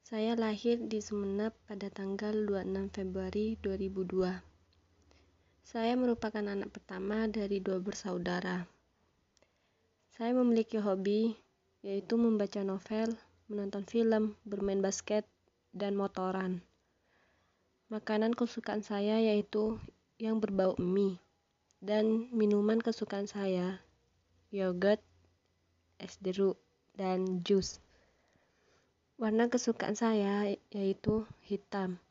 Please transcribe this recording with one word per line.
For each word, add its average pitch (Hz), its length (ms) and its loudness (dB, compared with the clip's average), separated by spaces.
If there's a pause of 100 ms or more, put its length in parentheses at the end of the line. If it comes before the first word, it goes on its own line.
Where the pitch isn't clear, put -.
Saya 220 320 -2
lahir 226 560 0
di 220 160 -4
Sumeneb 202 480 -2 (160)
pada 202 240 -8
tanggal 196 400 -4
dua 202 320 0
puluh 185 80 -4
enam 196 160 -4
Februari 190 720 -4
dua 190 160 -4
ribu 190 320 -4
dua. 185 320 0 (1200)
Saya 233 320 -2
merupakan 233 480 0
anak 202 320 -4
pertama 208 560 -4
dari 202 320 -2
dua 190 160 -2
bersaudara. 180 880 -4 (1500)
Saya 233 160 0
memiliki 233 480 4
hobi, 208 560 2 (480)
yaitu 196 320 -2
membaca 208 480 2
novel, 214 480 -2 (320)
menonton 202 400 -6
film, 220 640 2
bermain 196 320 -2
basket, 208 480 0 (480)
dan 202 240 -2
motoran. 185 640 -2 (1300)
Makanan 214 400 0
kesukaan 226 480 -2
saya 208 400 0
yaitu 214 560 2 (400)
yang 220 240 0
berbau 190 400 2
mie, 185 400 2 (640)
dan 220 480 2
minuman 214 480 4
kesukaan 208 480 -4
saya, 185 560 -2 (640)
yogurt, 190 480 2 (1040)
es - 240 -12
jeruk, 190 320 2 (400)
dan 185 480 -2
jus. 190 400 2 (1400)
Warna 226 320 2
kesukaan 240 400 0
saya 208 640 2 (160)
yaitu 208 560 -2 (160)
hitam. 190 560 -4 (100)